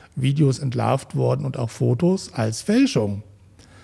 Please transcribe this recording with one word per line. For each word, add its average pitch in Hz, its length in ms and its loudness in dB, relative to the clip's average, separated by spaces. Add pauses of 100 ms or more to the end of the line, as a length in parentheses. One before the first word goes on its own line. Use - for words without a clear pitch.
(160)
Videos 135 420 2
entlarvt 123 580 -2
worden 131 300 0
und 131 120 -6
auch 120 120 -4
Fotos 170 640 0
als 113 280 -2
Fälschung. 123 600 0 (640)